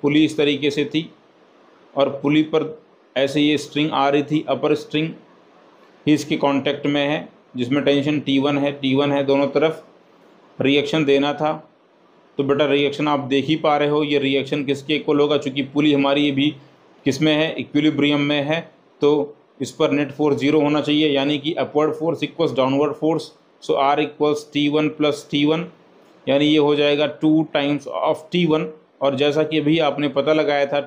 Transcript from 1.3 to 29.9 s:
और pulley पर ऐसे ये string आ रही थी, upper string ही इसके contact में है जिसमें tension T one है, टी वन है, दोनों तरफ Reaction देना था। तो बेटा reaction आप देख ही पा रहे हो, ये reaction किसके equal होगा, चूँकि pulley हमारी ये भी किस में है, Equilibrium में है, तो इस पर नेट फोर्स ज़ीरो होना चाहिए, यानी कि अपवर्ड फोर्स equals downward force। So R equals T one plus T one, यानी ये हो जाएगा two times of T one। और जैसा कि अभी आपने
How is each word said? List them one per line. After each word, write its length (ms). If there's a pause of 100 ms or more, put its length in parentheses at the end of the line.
और 160 (140)
pulley 220
पर 180 (520)
ऐसे 260
ये 160
string 340
आ 180
रही 140
थी, 260
upper 260
string 340 (960)
ही 80
इसके 240
contact 500
में 200
है 200 (280)
जिसमें 280
tension 360
T 200
one 180
है, 140
टी 240
वन 160
है, 140
दोनों 240
तरफ 360 (760)
Reaction 460
देना 280
था। 200 (840)
तो 60
बेटा 220
reaction 420
आप 140
देख 260
ही 100
पा 200
रहे 120
हो, 140
ये 160
reaction 460
किसके 300
equal 240
होगा, 180
चूँकि 260
pulley 300
हमारी 300
ये 80
भी 180 (560)
किस 160
में 120
है, 200
Equilibrium 680
में 220
है, 160 (420)
तो 340 (260)
इस 100
पर 200
नेट 200
फोर्स 260
ज़ीरो 240
होना 200
चाहिए, 280
यानी 300
कि 160
अपवर्ड 380
फोर्स 300
equals 300
downward 400
force। 380 (320)
So 180
R 180
equals 400 (140)
T 160
one 220
plus 400
T 140
one, 200 (640)
यानी 180
ये 120
हो 180
जाएगा 300 (160)
two 300
times 360 (160)
of 280
T 140
one। 260 (300)
और 140
जैसा 280
कि 160
अभी 220
आपने 280